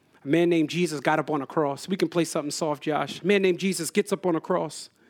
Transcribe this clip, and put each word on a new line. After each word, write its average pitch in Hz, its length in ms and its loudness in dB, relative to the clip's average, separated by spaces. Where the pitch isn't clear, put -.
a - 40 -8
man 165 220 4
named 165 200 2
Jesus 156 300 -2
got 156 200 2
up 156 120 -4
on 147 100 0
a 131 60 -8
cross. 139 400 -2
We 190 100 -2
can 170 100 2
play 165 180 2
something 147 260 -4
soft, 151 320 -2
Josh. 147 380 -2
A 160 60 -4
man 202 140 4
named 185 180 2
Jesus 170 300 -2
gets 202 240 0
up 185 120 -6
on 175 100 2
a 156 60 -2
cross, 170 480 -4